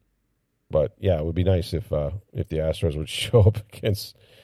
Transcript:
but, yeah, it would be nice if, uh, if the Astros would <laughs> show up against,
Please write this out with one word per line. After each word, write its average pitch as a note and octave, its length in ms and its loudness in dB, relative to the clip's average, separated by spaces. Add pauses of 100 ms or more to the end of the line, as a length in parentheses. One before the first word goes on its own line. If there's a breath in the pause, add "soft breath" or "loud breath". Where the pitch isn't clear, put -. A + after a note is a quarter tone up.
(720)
but, D2+ 260 0
yeah, F#2 220 0
it D2+ 60 -2
would E2 100 -4
be F2+ 80 2
nice F2+ 300 0
if, - 200 -4
uh, D2 180 -2 (220)
if F#2 160 -6
the D#2+ 80 -4
Astros D#2 400 -2
would D#2 120 -6
<laughs> - 0 -
show - 320 2
up F#2+ 160 6 (160)
against, - 420 -4 (280 soft breath)